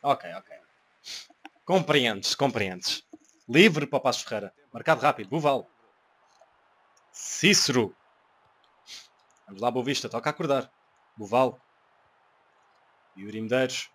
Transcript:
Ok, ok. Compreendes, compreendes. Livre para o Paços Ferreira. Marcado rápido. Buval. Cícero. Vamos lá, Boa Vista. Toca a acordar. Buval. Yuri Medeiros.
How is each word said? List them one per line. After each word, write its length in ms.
Ok, 320
ok. 220
Compreendes, 720
compreendes. 720
Livre 380
para 120
o 20
Paços 220
Ferreira. 320
Marcado 280
rápido. 280
Buval. 400
Cícero. 800
Vamos 140
lá, 100
Boa 140
Vista. 240
Toca 220
a 20
acordar. 400
Buval. 440
Yuri 240
Medeiros. 540